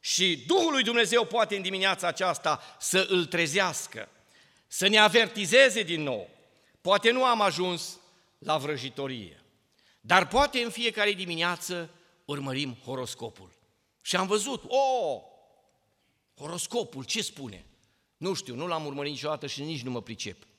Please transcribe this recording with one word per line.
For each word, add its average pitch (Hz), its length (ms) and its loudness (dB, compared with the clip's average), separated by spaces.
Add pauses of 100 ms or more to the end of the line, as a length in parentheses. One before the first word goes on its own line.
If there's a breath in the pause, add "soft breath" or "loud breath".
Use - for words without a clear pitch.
Și 180 360 2
Duhul 330 360 2
lui 269 100 2
Dumnezeu 233 420 2
poate 214 320 0
în 196 60 -6
dimineața 190 440 0
aceasta 165 720 -2
să 185 300 0
îl 180 160 2
trezească, 165 840 -2 (580 soft breath)
să - 200 -2
ne 214 120 6
avertizeze 214 840 4
din 165 200 -4
nou. 120 280 -6 (500 soft breath)
Poate 202 300 4
nu 254 140 2
am 233 160 4
ajuns 180 580 0 (400 soft breath)
la 156 180 -2
vrăjitorie, 131 880 -6 (560 soft breath)
dar 170 280 4
poate 269 320 2
în 233 100 -2
fiecare 214 420 0
dimineață 175 760 -4 (340 soft breath)
urmărim 135 600 -4
horoscopul. 120 680 -10 (500)
Și - 160 -4
am 185 100 2
văzut, 214 400 -2
„O, 240 560 0 (1160)
horoscopul, 170 680 -6
ce - 180 -2
spune?” 107 420 -10 (520)
Nu 180 180 -2
știu, 123 200 -8
nu 147 120 -6
l-am 160 200 -2
urmărit 143 260 -6
niciodată 147 340 -6
și 139 160 -8
nici 151 200 -6
nu 127 80 -6
mă 120 120 -4
pricep. 104 400 -12 (160)